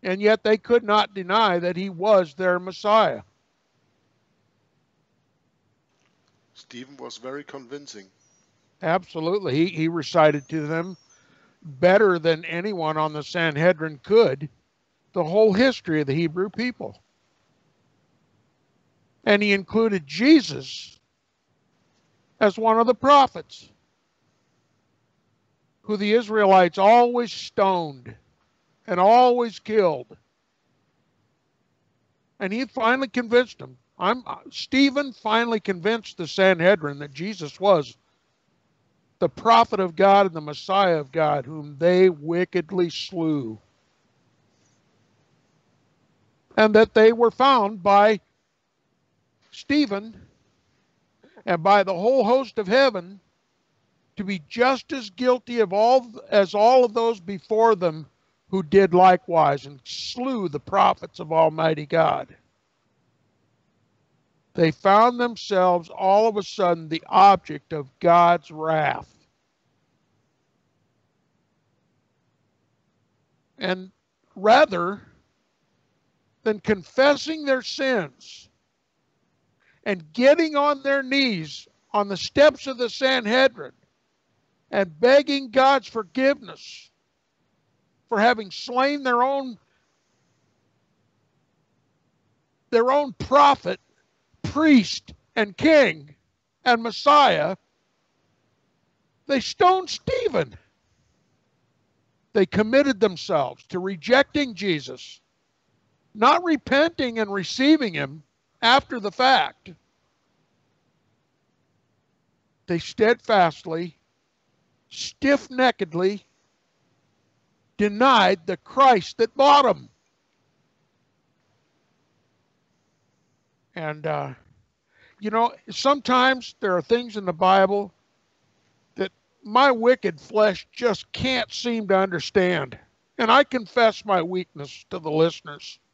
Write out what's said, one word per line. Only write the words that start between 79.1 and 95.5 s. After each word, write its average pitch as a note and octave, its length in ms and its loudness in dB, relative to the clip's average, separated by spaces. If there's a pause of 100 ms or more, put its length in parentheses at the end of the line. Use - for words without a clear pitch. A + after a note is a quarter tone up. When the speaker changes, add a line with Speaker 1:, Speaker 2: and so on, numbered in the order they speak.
Speaker 1:
and E3+ 260 -8
getting D4+ 460 2
on C#4+ 260 -2
their C#4 180 -2
knees B3 680 -4 (260)
on G#3 160 -2
the F#3+ 80 -8
steps C#4+ 500 0
of B3+ 100 -10
the A#3+ 120 -6
Sanhedrin B3 800 -2 (1000)
and E3+ 300 -4
begging C4+ 520 2
God's C4 360 2
forgiveness A#3 1040 -6 (1200)
for A3 100 -2
having A3 320 2
slain C4+ 520 -4
their B3 200 2
own, C4+ 340 -4 (3000)
their A#3+ 220 2
own C#4+ 220 -2
prophet, C#4 640 0 (640)
priest, C#4+ 720 0 (220)
and G#3 200 -4